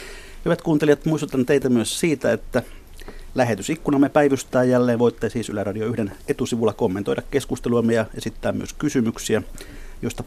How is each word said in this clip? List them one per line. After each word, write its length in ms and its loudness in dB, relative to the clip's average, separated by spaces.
Hyvät 180 0
kuuntelijat, 420 4
muistutan 420 0
teitä 220 4
myös 320 2
siitä, 320 2
että 300 -2
lähetysikkunamme 760 2
päivystää 560 4
jälleen. 340 4
Voitte 320 2
siis 180 -6
Yle 160 -4
Radio 220 -4
yhden 260 -2
etusivulla 440 0
kommentoida 580 -2
keskusteluamme 640 0
ja 200 2
esittää 380 -6
myös 200 -6
kysymyksiä, 680 0
joista 240 -6